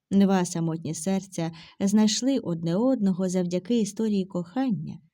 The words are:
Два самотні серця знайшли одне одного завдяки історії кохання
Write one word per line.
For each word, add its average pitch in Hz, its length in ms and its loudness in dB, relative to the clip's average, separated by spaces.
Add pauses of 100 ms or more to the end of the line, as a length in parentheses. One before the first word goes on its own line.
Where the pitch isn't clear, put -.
(100)
Два 190 340 4
самотні 165 500 -4
серця 180 580 -4 (280)
знайшли 214 580 2
одне 165 380 -2
одного 196 520 2
завдяки 180 520 0
історії 208 440 -2
кохання 180 760 -4 (120)